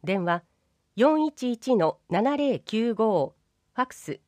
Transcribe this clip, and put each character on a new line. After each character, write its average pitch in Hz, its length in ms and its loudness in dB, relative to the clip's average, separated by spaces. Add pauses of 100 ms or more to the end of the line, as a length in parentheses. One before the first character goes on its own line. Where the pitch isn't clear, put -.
電 185 200 -2
話、 170 180 -2 (540)
四 311 300 4
一 247 260 -4
一 240 240 0
の 160 220 0 (100)
七 226 280 0
零 269 240 0
九 226 340 -2
五。 196 400 0 (400)
フ 247 80 -6
ァ - 20 2
ッ - 40 -4
ク - 60 -20
ス - 340 -12